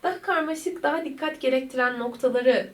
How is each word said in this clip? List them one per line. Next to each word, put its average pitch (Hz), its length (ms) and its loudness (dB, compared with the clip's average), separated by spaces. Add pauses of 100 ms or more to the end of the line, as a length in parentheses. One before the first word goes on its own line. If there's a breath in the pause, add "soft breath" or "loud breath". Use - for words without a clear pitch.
Daha 359 180 -2
karmaşık, 320 600 -2
daha 320 220 0
dikkat 311 360 -6
gerektiren 254 580 0
noktaları 240 760 2